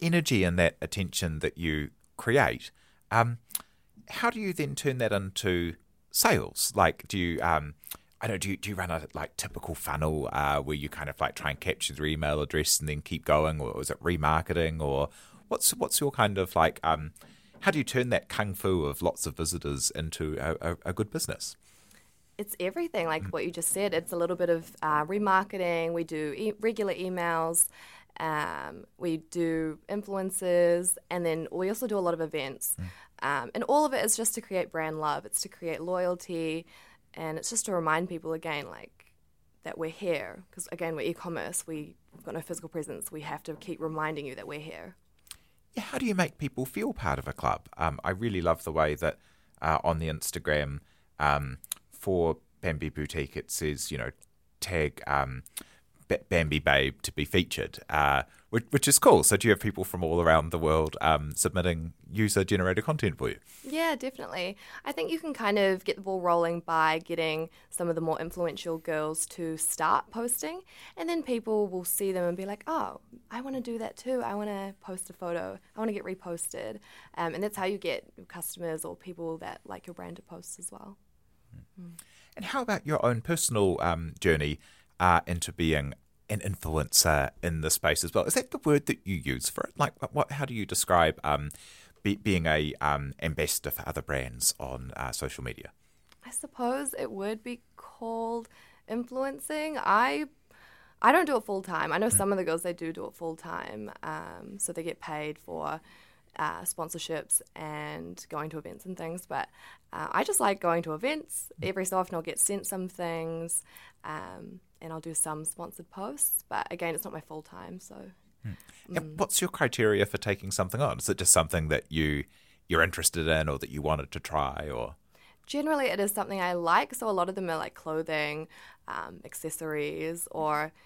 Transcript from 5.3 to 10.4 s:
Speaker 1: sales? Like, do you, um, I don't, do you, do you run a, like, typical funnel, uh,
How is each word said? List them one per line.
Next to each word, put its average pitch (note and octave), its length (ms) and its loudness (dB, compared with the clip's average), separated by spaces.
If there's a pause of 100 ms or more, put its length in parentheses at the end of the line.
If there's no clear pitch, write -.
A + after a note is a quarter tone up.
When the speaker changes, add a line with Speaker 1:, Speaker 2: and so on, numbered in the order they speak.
Speaker 1:
sales? D#2+ 640 4
Like, F2 320 6
do G2+ 100 -4
you, E2+ 240 0
um, D#2 320 2 (480)
I A2+ 60 -4
don't, G2 140 -2
do G2 100 -2
you, F#2+ 60 -4
do - 120 -8
you G2 60 -4
run F2+ 160 -2
a, D#2+ 220 -4
like, - 220 -8
typical - 400 -6
funnel, D2+ 560 0
uh, D2 300 2